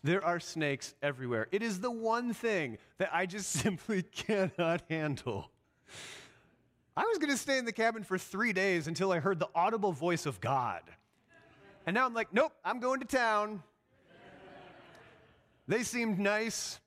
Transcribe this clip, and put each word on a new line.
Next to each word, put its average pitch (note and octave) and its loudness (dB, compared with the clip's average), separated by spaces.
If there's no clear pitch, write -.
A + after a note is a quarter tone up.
There E3+ 2
are E3+ 2
snakes D3 -4
everywhere. B2 -2
It G3+ 0
is G#3 -2
the B3 -2
one A#3 0
thing F3 -2
that F#3 0
I F3 2
just F#3 -6
<laughs> - -
simply F#3+ 0
cannot F3 0
handle. D3+ -2
I - 2
was A4 2
gonna C#4+ 2
stay C4+ 0
in B3 -2
the A#3 -4
cabin A3+ 2
for F#3 -2
three G#3+ -2
days F3+ 2
until F3+ 0
I E3+ 2
heard F#3 2
the F3 0
audible G3 2
voice D#3+ 0
of C3 -4
God. B2 0
And E3+ 0
now B3+ 4
I'm A#3+ -2
like, A3+ -2
"Nope, C#4 4
I'm A3+ -2
going B3+ 2
to B3+ -6
town." G#3+ 2
They A3+ 0
seemed A3+ 0
nice. G#3 0